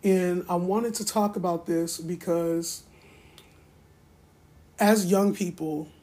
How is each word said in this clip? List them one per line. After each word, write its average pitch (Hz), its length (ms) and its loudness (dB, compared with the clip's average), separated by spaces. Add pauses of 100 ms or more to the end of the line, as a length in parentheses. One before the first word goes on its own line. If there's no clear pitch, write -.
And 180 460 2
I 180 60 2
wanted 208 400 0
to 214 100 -6
talk 208 300 0
about 175 320 -2
this 170 320 -2
because 165 840 -2 (2000)
as 208 320 4
young 196 240 4
people 156 520 -6 (160)